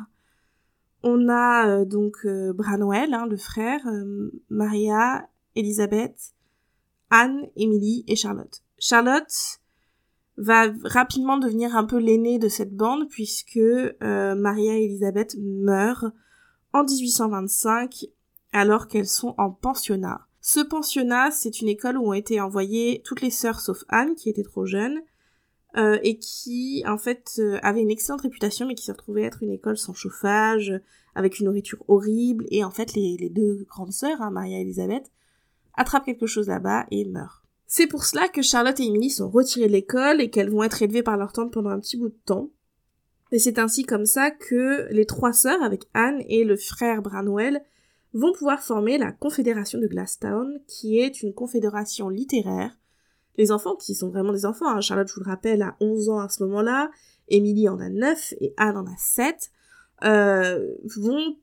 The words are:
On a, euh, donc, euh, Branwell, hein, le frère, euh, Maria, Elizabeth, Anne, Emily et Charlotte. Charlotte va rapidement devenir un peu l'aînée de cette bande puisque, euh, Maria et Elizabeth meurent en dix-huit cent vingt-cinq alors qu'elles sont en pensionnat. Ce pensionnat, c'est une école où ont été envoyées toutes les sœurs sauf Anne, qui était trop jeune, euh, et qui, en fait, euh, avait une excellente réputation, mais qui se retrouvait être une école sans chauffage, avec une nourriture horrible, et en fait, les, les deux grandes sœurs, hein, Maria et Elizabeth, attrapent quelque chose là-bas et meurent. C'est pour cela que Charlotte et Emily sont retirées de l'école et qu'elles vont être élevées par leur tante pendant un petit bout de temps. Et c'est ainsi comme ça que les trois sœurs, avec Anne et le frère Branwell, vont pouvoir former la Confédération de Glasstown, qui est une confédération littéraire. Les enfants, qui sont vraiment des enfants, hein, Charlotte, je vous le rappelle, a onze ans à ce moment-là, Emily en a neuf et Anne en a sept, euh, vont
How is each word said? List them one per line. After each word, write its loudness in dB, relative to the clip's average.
On 4
a, 4
euh, 4
donc, -2
euh, -2
Branwell, 0
hein, -4
le -2
frère, -4
euh, -6
Maria, 0
Elizabeth, -2
Anne, 6
Emily 2
et 0
Charlotte. -6
Charlotte 2
va 6
rapidement 2
devenir 0
un 4
peu 0
l'aînée 4
de 2
cette -6
bande -2
puisque, -8
euh, 2
Maria 2
et 4
Elizabeth -2
meurent 0
en 6
dix-huit 0
cent 2
vingt-cinq -2
alors 4
qu'elles -2
sont -4
en 2
pensionnat. -4
Ce 2
pensionnat, 0
c'est -4
une -2
école -2
où 0
ont 2
été -2
envoyées -2
toutes -8
les 0
sœurs -2
sauf -6
Anne, 2
qui -6
était -2
trop -6
jeune, -4
euh, 4
et 0
qui, -8
en -2
fait, -6
euh, 0
avait 2
une 2
excellente -4
réputation, -4
mais -6
qui -12
se -8
retrouvait -4
être -6
une -4
école -4
sans -10
chauffage, 0
avec -2
une 0
nourriture -4
horrible, 2
et 2
en -6
fait, -6
les, 0
les -6
deux 0
grandes -12
sœurs, -4
hein, -6
Maria -6
et -4
Elizabeth, -4
attrapent 0
quelque -4
chose -2
là-bas -2
et -2
meurent. -10
C'est 2
pour -6
cela 0
que -2
Charlotte 2
et 0
Emily 2
sont -4
retirées 4
de 2
l'école 2
et 0
qu'elles 2
vont 2
être -2
élevées 2
par 0
leur -4
tante -4
pendant -4
un -4
petit -8
bout -4
de -16
temps. -2
Et 4
c'est 2
ainsi 2
comme -2
ça 2
que -2
les 4
trois 2
sœurs, 2
avec -2
Anne 2
et 4
le 4
frère -2
Branwell, -2
vont 2
pouvoir -2
former 0
la 0
Confédération -2
de 0
Glasstown, -6
qui 0
est 0
une -6
confédération -4
littéraire. -4
Les 6
enfants, -2
qui -8
sont -6
vraiment -2
des -4
enfants, -4
hein, 0
Charlotte, -2
je -16
vous -12
le -6
rappelle, 0
a -6
onze 0
ans 0
à -6
ce -4
moment-là, 0
Emily 4
en -4
a -8
neuf -2
et -4
Anne 2
en -8
a -14
sept, -2
euh, 4
vont -2